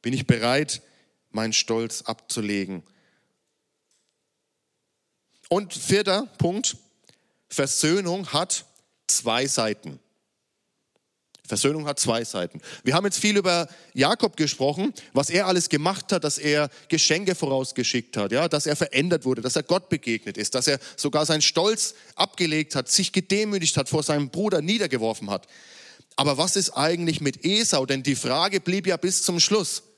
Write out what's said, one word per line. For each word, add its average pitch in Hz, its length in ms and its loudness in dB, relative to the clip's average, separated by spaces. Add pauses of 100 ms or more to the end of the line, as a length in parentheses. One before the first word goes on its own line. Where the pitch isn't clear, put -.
Bin 120 100 -4
ich 135 160 -2
bereit, 131 540 0 (500)
meinen 110 220 -2
Stolz 113 480 -2
abzulegen? 101 800 -6 (2750)
Und 190 260 0
vierter 202 520 2 (140)
Punkt, 190 360 0 (720)
Versöhnung 170 880 0
hat 165 320 -2 (420)
zwei 123 400 2
Seiten. 117 540 -2 (1500)
Versöhnung 147 380 0
hat 143 140 -4
zwei 117 240 0
Seiten. 92 360 -6 (240)
Wir 131 120 2
haben 190 100 2
jetzt 196 140 -2
viel 208 180 4
über 175 300 2 (260)
Jakob 143 420 2
gesprochen, 151 580 0 (200)
was 135 160 0
er 185 160 2
alles 185 240 2
gemacht 165 420 0
hat, 180 120 0
dass 147 160 -2
er 147 300 2 (180)
Geschenke 175 480 2
vorausgeschickt 131 800 -2
hat, 101 140 0
ja, 147 160 2
dass 147 180 0
er 147 100 0
verändert 160 500 0
wurde, 127 160 0
dass 123 140 -2
er 156 80 0
Gott 185 260 0
begegnet 117 480 -2
ist, 104 180 -4
dass 123 120 0
er 139 120 2 (180)
sogar 151 280 0
seinen 156 180 2
Stolz 208 500 2 (220)
abgelegt 156 580 0
hat, 135 160 -2
sich - 220 2
gedemütigt 196 680 0
hat, - 120 0
vor 156 120 0
seinem 147 280 0
Bruder 185 320 0
niedergeworfen 127 680 -2
hat. 101 180 -4 (680)
Aber 139 220 0
was 170 180 0
ist 190 160 0
eigentlich 160 500 0
mit 139 240 -4
Esau? 180 400 2
Denn 135 160 -2
die 135 140 0
Frage 165 440 0
blieb 180 280 -2
ja 175 100 2
bis 185 240 0
zum 175 180 0
Schluss. - 440 2 (140)